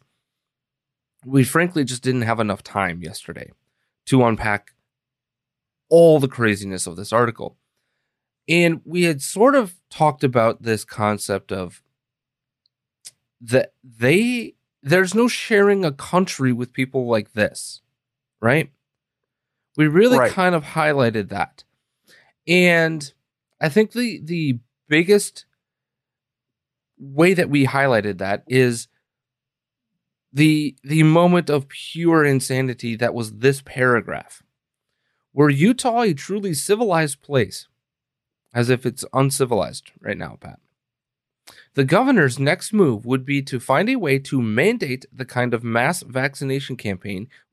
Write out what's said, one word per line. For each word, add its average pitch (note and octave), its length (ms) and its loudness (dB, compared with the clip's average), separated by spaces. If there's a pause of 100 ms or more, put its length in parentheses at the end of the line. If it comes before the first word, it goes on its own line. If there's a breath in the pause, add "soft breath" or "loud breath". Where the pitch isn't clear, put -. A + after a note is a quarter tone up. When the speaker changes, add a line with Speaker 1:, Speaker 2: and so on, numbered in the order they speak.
(1200)
Speaker 1:
we C3 180 4
frankly E3 420 0
just B2 180 -8
didn't B2+ 200 -2
have A2+ 160 -2
enough G#2 240 -4
time F2 400 -6
yesterday - 480 -16 (560)
to B2+ 180 4
unpack A2 500 -2 (1120)
all E3 320 8
the C3+ 80 0
craziness G2+ 580 -2
of E2+ 100 -10
this G2+ 180 -6
article. A#2 420 -2 (920)
And E3+ 380 2
we F3 200 -2
had D3+ 180 0
sort B3 320 2
of A3+ 220 -2 (120)
talked D3+ 340 -2
about A#2 420 0
this A2 200 -2
concept G#2 680 -4
of F#2 320 -10 (1600)
that A#2+ 320 0 (100)
they, E3+ 720 -2 (260)
there's F3+ 320 2
no A#3 140 4
sharing G3+ 540 2
a D#3 100 -2
country C#3 600 -2
with A#2+ 220 -6
people C3 320 -4
like A2 260 -2
this, - 480 -4 (580)
right? C#3 320 0 (1040)
We D#3 120 2
really G#3+ 320 4
Speaker 2:
Right. B3 120 2
Speaker 1:
kind F3+ 240 0
of D#3 80 -2
highlighted C3+ 680 -2
that. - 340 -8 (840 soft breath)
And E3 640 2 (480)
I D#3 120 -2
think G#3+ 220 2
the, A#3 300 -4
the D3+ 360 -2 (280)
biggest F3 600 2 (1500)
way C#3 340 2
that E3+ 160 0
we C#3 160 2
highlighted A2+ 540 0
that G2 280 -6
is B2 420 0 (1400)
the, D3+ 540 0
the D#3 200 2
moment F3 440 4
of C#3 220 -2
pure E3 520 -2
insanity C3 760 -2
that A2 180 -2
was A2 240 -8
this C#3 240 0
paragraph. - 800 -4 (880)
"Were D3 160 4
Utah A3+ 540 2
a G#3 100 2
truly F#3+ 400 -6
civilized E3+ 680 -2
place?" B2+ 440 -2 (880)
As A#2+ 160 0
if B2 160 0
it's - 300 -8
uncivilized B2+ 760 -2 (120)
right G2+ 160 -8
now, D#2 200 -14
Pat. - 220 -20 (1120 loud breath)
"The C#3 120 0
governor's E3+ 540 2
next D3 360 -2
move B2 320 2
would C3 180 -2
be C#3 160 -2
to C3+ 180 -6
find D3+ 300 0
a C4+ 80 -2
way C#3+ 220 0
to C3+ 240 -4
mandate C3 680 -2
the - 140 -14
kind B2 300 -4
of A2+ 100 -4
mass A#2+ 380 -2
vaccination C3+ 720 -8
campaign G2+ 520 -10 (240 soft breath)